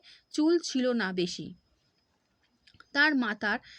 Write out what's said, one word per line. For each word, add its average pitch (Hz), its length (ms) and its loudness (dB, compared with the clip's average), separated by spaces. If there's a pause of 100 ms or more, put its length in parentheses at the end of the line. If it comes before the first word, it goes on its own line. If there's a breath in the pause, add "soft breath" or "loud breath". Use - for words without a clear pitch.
(340 loud breath)
চুল 311 260 2
ছিল 254 340 -2
না 214 200 -2
বেশি। 180 340 -4 (1400)
তার 294 240 4
মাথার 220 440 0 (200 loud breath)